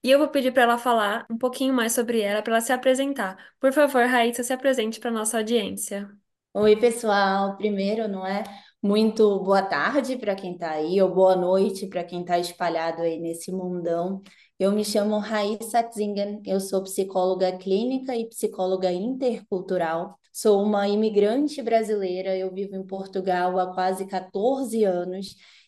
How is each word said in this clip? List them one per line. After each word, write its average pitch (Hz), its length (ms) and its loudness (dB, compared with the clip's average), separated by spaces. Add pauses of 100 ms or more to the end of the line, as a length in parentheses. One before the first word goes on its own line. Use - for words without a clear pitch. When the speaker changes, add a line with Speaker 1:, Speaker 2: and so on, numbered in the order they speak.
Speaker 1:
e 247 80 2
eu 277 80 8
vou 302 80 4
pedir 262 240 0
pra 247 120 4
ela 233 140 4
falar 226 540 0
um 226 60 -4
pouquinho 254 360 0
mais 233 200 0
sobre 233 260 0
ela, 202 220 0
pra 226 140 0
ela 226 40 4
se 233 140 0
apresentar. 254 640 0 (240)
Por 269 100 4
favor, 269 340 4
Raíssa, 240 380 2
se 240 80 -4
apresente 254 480 0
pra 240 100 -6
nossa 226 280 -2
audiência. 202 720 -4 (440)
Speaker 2:
Oi, 214 220 6
pessoal. 202 800 2
Primeiro, 208 540 -2
não 190 180 -6
é? 202 160 -4 (400)
Muito 214 580 4
boa 196 200 4
tarde 233 560 0
pra 202 180 -2
quem 180 220 -8
tá 165 140 -6
aí, 160 300 0
ou 185 140 2
boa 185 180 8
noite 190 540 0
pra 175 160 -6
quem 175 220 -10
tá 175 120 2
espalhado 165 680 -4
aí 165 140 -2
nesse 165 360 -8
mundão. 180 680 -4 (380)
Eu 196 140 2
me 214 100 0
chamo 208 340 0
Raíssa 220 760 -2
Zingen, 202 520 -4
eu 190 140 0
sou 190 240 -2
psicóloga 185 720 0
clínica 247 600 -2
e 226 100 -4
psicóloga 185 640 -2
intercultural. 190 1300 -4 (140)
Sou 202 280 4
uma 202 280 2
imigrante 214 720 2
brasileira, 196 760 0
eu 185 180 -4
vivo 196 220 -8
em 190 100 -8
Portugal 185 720 -2
há 180 160 0
quase 190 360 -2
quatorze 220 760 -2
anos 180 520 -2 (320)